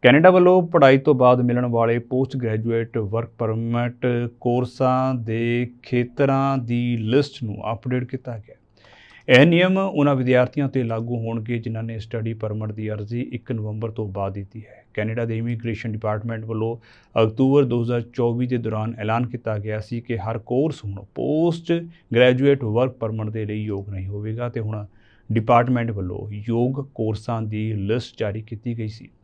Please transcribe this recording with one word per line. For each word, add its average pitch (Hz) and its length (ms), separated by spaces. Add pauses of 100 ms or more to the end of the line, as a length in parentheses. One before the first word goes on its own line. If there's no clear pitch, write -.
ਕੈਨੇਡਾ 151 260
ਵੱਲੋਂ 185 380
ਪੜ੍ਹਾਈ 143 300
ਤੋਂ 139 160
ਬਾਅਦ 127 260
ਮਿਲਣ 123 260
ਵਾਲੇ 117 320
ਪੋਸਟ 127 380
ਗ੍ਰੈਜੂਏਟ 113 600
ਵਰਕ 110 300 (100)
ਪਰਮਿਟ 117 680 (340)
ਕੋਰਸਾਂ 127 720
ਦੇ 117 560 (120)
ਖੇਤਰਾਂ 135 760
ਦੀ 120 380
ਲਿਸਟ 117 480
ਨੂੰ 107 280
ਅਪਡੇਟ 127 320
ਕੀਤਾ 123 340
ਗਿਆ। - 160 (760)
ਇਹ 135 180
ਨਿਯਮ 185 320
ਉਹਨਾਂ 147 360
ਵਿਦਿਆਰਥੀਆਂ 127 540
'ਤੇ 131 140
ਲਾਗੂ 117 340
ਹੋਣਗੇ, 113 420
ਜਿਨ੍ਹਾਂ 113 240
ਨੇ 113 160
ਸਟੱਡੀ 113 360
ਪਰਮਿਟ 107 380
ਦੀ 107 180
ਅਰਜ਼ੀ 107 300 (120)
ਇੱਕ 123 200
ਨਵੰਬਰ 107 380
ਤੋਂ 110 180
ਬਾਅਦ 98 240
ਦਿੱਤੀ 101 320
ਹੈ। - 200 (100)
ਕੈਨੇਡਾ 113 300
ਦੇ 113 140
ਇਮੀਗ੍ਰੇਸ਼ਨ 117 540
ਡਿਪਾਰਟਮੈਂਟ 110 520
ਵੱਲੋਂ 113 320 (460)
ਅਕਤੂਬਰ 135 420
ਦੋ 120 180
ਹਜ਼ਾਰ 120 180
ਚੌਵੀ 120 460
ਦੇ 123 100
ਦੌਰਾਨ 113 420
ਐਲਾਨ 113 280
ਕੀਤਾ 113 320
ਗਿਆ 107 220
ਸੀ 117 200
ਕਿ 117 180
ਹਰ 110 200
ਕੋਰਸ 135 460
ਹੁਣ 98 200 (100)
ਪੋਸਟ 165 580 (420)
ਗ੍ਰੈਜੂਏਟ 127 500
ਵਰਕ 117 280
ਪਰਮਿਟ 110 380
ਦੇ 110 140
ਲਈ 107 180
ਯੋਗ 101 280
ਨਹੀਂ 95 160
ਹੋਵੇਗਾ 110 420
ਤੇ 117 120
ਹੁਣ 107 260 (460)
ਡਿਪਾਰਟਮੈਂਟ 117 580
ਵੱਲੋਂ 98 420
ਯੋਗ 117 520 (100)
ਕੋਰਸਾਂ 113 480
ਦੀ 107 300
ਲਿਸਟ 104 460
ਜਾਰੀ 107 240
ਕੀਤੀ 113 360
ਗਈ 110 100
ਸੀ। - 200 (160)